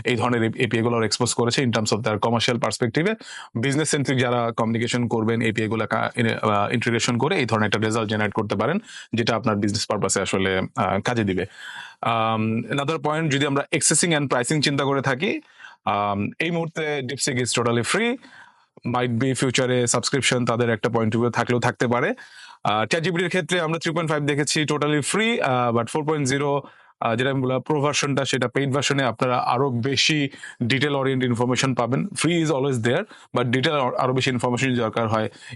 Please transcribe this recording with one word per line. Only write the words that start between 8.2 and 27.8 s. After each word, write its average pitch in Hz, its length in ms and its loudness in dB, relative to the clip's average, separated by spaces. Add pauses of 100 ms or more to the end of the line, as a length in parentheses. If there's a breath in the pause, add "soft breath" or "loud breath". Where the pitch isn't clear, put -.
করতে 107 240 -2
পারেন, 135 220 0 (340 loud breath)
যেটা 113 240 0
আপনার 107 200 0
বিজনেস 101 300 -2
পারপাসে 98 340 0
আসলে, 95 380 0
আহ, 95 420 0
কাজে 117 240 0
দিবে। 92 220 0 (540 loud breath)
আম, 113 600 0
another 143 360 -4
point, 151 320 -2
যদি 139 180 0
আমরা 139 260 0
accessing 160 480 2
and 139 80 -2
pricing 139 320 2
চিন্তা 143 240 0
করে 139 180 0
থাকি, 143 380 -2 (440 loud breath)
আম, 101 540 0
এই 160 120 -2
মুহূর্তে 160 520 -4
DeepSeek 127 420 -2
is 120 160 0
totally 117 240 2 (100)
free, 233 220 0 (720 loud breath)
might 123 360 0
be 135 120 2
ফিউচারে 127 520 2
সাবস্ক্রিপশন 123 580 0
তাদের 117 260 2
একটা 113 180 0
পয়েন্ট 113 280 0
অফ 113 40 2
ভিউ 120 100 2
থাকলেও 120 300 0
থাকতে 120 260 0
পারে। 127 280 0 (500 loud breath)
আহ, 107 220 0
চ্যাট 165 160 0
জিপিটির 175 260 0
ক্ষেত্রে 180 320 0
আমরা 165 180 -2
থ্রি 165 140 -4
পয়েন্ট 160 180 -2
ফাইভ 147 140 0
দেখেছি 147 380 0
totally 147 400 0
free, 226 400 0
আহ, 123 340 2
but 117 100 2
ফোর 156 200 -2
পয়েন্ট 147 220 0
জিরো, 143 340 0 (380 loud breath)
আহ, 113 160 0
যেটা 131 140 0
আমি 135 100 0
বললাম 127 200 0
প্রো 151 200 0